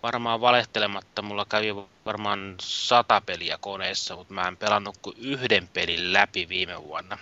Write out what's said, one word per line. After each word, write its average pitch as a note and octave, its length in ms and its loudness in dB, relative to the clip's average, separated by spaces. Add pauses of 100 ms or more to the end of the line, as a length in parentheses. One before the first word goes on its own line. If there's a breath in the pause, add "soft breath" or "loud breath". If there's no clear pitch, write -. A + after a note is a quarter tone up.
varmaan A#2 380 0
valehtelematta A2 800 2
mulla G#2 260 -4
kävi G#2+ 280 0 (280)
varmaan G#2 560 -4
sata - 600 4
peliä E2+ 400 -6
koneessa, F#2+ 560 -6
mut F2 140 -16
mä F#2 180 -2
en F2+ 80 -6
pelannut G#2 460 0
kuin G2 160 -10
yhden A#2+ 500 0
pelin F2 440 -2
läpi G2 360 2
viime F2+ 360 -6
vuonna. F2 380 -10